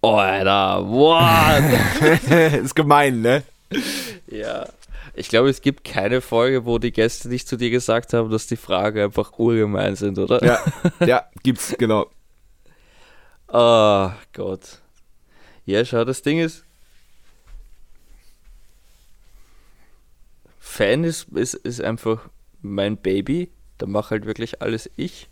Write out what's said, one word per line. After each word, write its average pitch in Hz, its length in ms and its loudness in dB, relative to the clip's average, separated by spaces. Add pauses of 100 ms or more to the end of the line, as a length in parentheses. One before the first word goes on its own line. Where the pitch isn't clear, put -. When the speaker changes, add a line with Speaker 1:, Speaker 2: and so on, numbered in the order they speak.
Speaker 1:
Oh, 110 120 4
Alter, 95 720 2
what? 156 1700 4
Speaker 2:
<laughs> 104 40 -4
Ist 131 100 -6
gemein, 143 460 4
ne? 127 240 2 (800)
Speaker 1:
Ja. 110 400 -10 (480)
Ich - 140 -12
glaube, 123 220 4
es 131 100 -4
gibt - 240 -2
keine 113 360 -2
Folge, 123 440 0
wo 117 140 0
die 113 140 -2
Gäste - 360 -2
nicht 123 200 -6
zu 127 80 -6
dir 117 140 -2
gesagt 120 420 -2
haben, 113 180 0
dass 110 160 -4
die 117 100 -6
Fragen 104 440 -2
einfach 101 380 -4
urgemein 104 580 0
sind, 98 220 -4
oder? 120 260 0
Speaker 2:
Ja, 120 140 4 (460)
ja, 127 200 2 (180)
gibt's, - 340 -2
genau. 110 300 0 (1400)
Speaker 1:
Oh 107 640 4 (220)
Gott. 95 460 -10 (880)
Ja, 104 180 0
schau, 117 200 0
das 131 180 -6
Ding 151 160 0
ist, 165 260 -4 (4000)
Fan 117 460 -2
ist, 165 280 -6
ist, 113 220 -4
ist 120 280 -10
einfach 113 460 -6 (340)
mein 101 340 -4
Baby. 131 540 -4 (280)
Da - 80 -8
mach 101 240 -4
halt 107 160 -4
wirklich 110 360 -10
alles 113 340 -6
ich. - 360 -12